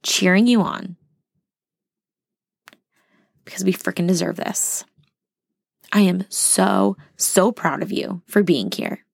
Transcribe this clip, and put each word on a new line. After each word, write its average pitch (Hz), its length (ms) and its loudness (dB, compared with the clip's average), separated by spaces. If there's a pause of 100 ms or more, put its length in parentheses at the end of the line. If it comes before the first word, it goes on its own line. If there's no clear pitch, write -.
cheering 190 440 2
you 233 160 4
on 175 340 -8 (2500)
because - 180 -12
we 190 100 2
freaking 175 360 -2
deserve 175 280 0
this. - 480 -6 (1080)
I 208 80 4
am 185 300 2
so, 98 680 2 (200)
so 202 360 2
proud - 300 -4
of 202 100 -6
you - 340 -6
for 208 160 2
being 147 300 0
here. - 420 -8